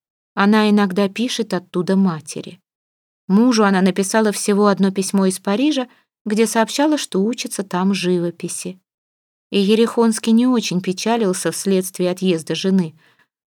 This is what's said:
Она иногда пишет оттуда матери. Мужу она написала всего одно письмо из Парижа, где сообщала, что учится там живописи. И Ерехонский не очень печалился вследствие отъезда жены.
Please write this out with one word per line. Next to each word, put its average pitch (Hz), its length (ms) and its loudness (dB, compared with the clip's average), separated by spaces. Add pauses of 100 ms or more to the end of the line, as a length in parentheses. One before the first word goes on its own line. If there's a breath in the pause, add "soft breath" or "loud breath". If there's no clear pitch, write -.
(340)
Она 214 360 4
иногда 202 380 2
пишет 226 460 -4
оттуда 180 420 -2
матери. 175 640 -2 (680)
Мужу 220 360 4
она 196 180 2
написала 196 500 2
всего 208 360 0
одно 190 240 2
письмо 190 360 0
из 185 120 -2
Парижа, 254 480 -2 (380 soft breath)
где 220 200 0
сообщала, 277 520 0
что 190 260 -2
учится 233 400 -6
там 190 300 -2
живописи. 180 880 -4 (680)
И 196 100 0
Ерехонский 226 720 2
не 240 120 4
очень 220 360 0
печалился 185 680 -2
вследствие 185 600 -2
отъезда 180 420 -2
жены. 185 420 0 (600 soft breath)